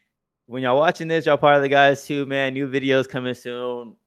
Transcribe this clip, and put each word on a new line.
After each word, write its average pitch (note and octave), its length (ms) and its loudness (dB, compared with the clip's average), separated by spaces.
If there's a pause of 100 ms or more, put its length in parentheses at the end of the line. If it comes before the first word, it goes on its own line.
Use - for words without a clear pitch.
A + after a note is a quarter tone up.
(480)
when B2+ 160 -8
y'all B2+ 140 2
watching E3 300 0
this, D#3+ 180 -2
y'all C#3+ 120 4
part D3 200 6
of C#3+ 40 4
the C#3 80 -2
guys, C#3 360 4
too, C#3+ 200 -6
man. C3+ 280 -4
New C#3 140 -6
videos C3+ 400 0
coming B2+ 260 -8
soon. A#2+ 640 -10 (120)